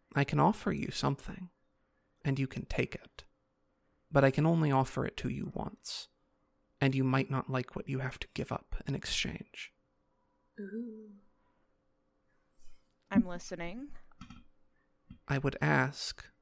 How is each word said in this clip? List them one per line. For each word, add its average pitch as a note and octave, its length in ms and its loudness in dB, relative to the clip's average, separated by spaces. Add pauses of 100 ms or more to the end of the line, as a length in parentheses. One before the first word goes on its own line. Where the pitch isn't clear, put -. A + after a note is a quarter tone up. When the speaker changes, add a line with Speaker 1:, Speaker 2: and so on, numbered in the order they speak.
(160)
Speaker 1:
I C#3+ 80 6
can D3+ 160 2
offer F3 320 4
you - 180 -2
something, - 580 -4 (760)
and C3+ 140 2
you C3+ 80 0
can - 200 -8
take - 280 0
it. - 300 -16 (840)
But C#3 140 6
I C#3 60 8
can D#3 160 4
only D#3+ 240 4
offer - 340 2
it - 140 -6
to - 100 -4
you C3+ 260 -4
once, - 540 -8 (720)
and C3+ 140 4
you C3 100 4
might C3 260 2
not C3+ 200 -2
like B2+ 260 -2
what - 120 -8
you C3+ 100 -2
have C3 220 -6
to - 140 -10
give - 180 -6
up - 240 -4 (100)
in C#3+ 80 -2
exchange. - 800 -6 (840)
Speaker 2:
Ooh. A3 520 -10 (2000)
Speaker 3:
I'm G3 160 6
listening. F3 640 -8 (1400)
Speaker 1:
I C#3 100 2
would C#3 220 0
ask C#3+ 640 0 (180)